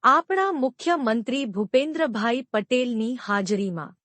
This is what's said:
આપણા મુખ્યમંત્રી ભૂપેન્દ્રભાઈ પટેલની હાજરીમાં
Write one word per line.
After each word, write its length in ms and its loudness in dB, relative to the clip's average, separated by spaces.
આપણા 480 4
મુખ્યમંત્રી 920 0
ભૂપેન્દ્રભાઈ 960 0
પટેલની 720 -2
હાજરીમાં 880 -2